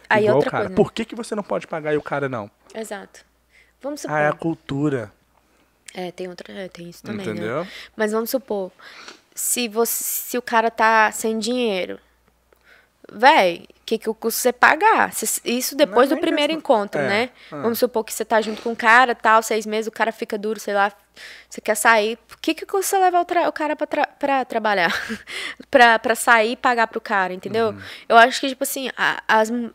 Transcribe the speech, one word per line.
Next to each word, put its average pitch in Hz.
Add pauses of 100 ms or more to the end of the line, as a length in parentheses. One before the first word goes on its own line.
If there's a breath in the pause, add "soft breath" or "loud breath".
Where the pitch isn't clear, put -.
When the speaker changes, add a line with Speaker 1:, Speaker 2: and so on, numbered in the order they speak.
Speaker 1:
aí 214
Speaker 2:
Igual 214
Speaker 1:
outra 147
Speaker 2:
o 247
cara. -
Speaker 1:
coisa, 208
né? 185
Speaker 2:
Por 208
que 226
que -
você 233
não 214
pode 185
pagar 151
e -
o 147
cara 143
não? 110 (240)
Speaker 1:
Exato. 208 (560 soft breath)
Vamos 285
supor. 151
Speaker 2:
Ah, 151
é 151
a 151
cultura. 143 (840)
Speaker 1:
É, 180
tem 185
outra, 180
é, 196
tem 175
isso -
também, 113
né? 110
Speaker 2:
Entendeu? 110 (300 loud breath)
Speaker 1:
Mas 214
vamos 226
supor, 202 (640 loud breath)
se -
você, 226
se -
o 240
cara 233
tá 220
sem 220
dinheiro, 214 (1120 soft breath)
véi, 220 (180)
que 220
que -
custa -
você 247
pagar? 311
Cê, - (180)
isso 254
depois 233
Speaker 2:
Não, 269
Speaker 1:
do 302
Speaker 2:
nem -
Speaker 1:
primeiro 311
Speaker 2:
questão. 285
Speaker 1:
encontro, 202
Speaker 2:
É, 135
Speaker 1:
né? 220 (200 loud breath)
Speaker 2:
ah. 147
Speaker 1:
Vamos 220
supor 240
que -
você -
tá 220
junto 214
com 233
um 233
cara, 240
tal, 226
seis 220
meses, 214
o 220
cara 220
fica 226
duro, 208
sei 208
lá, 202 (600 loud breath)
você -
quer 214
sair, 226 (100)
por -
que 320
que 330
custa 392
você 381
levar 349
o 349
tra-, 339
o 302
cara 302
pra 294
tra-, 294
pra 277
trabalhar? 208
<laughs> -
Pra, 233
pra 226
sair 233
e 254
pagar 233
pro 226
cara, 190
entendeu? 202
Speaker 2:
Uhum. 202 (260 loud breath)
Speaker 1:
Eu 226
acho 240
que, 277
tipo 262
assim, 269
a, 156
as, 220 (240)